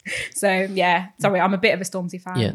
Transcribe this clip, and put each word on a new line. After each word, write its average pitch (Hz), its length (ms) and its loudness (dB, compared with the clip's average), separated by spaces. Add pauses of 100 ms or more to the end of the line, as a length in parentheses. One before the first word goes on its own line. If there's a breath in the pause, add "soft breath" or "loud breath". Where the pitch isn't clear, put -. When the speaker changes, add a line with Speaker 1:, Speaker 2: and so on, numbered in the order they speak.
(360 loud breath)
Speaker 1:
So, 190 380 0
yeah, 180 340 2 (120)
sorry, 202 220 2
I'm 190 120 4
a 196 40 2
bit 208 160 4
of 175 80 -2
a - 20 -6
Stormzy 180 380 -8
fan. 180 180 -8
Speaker 2:
Yeah. 104 160 2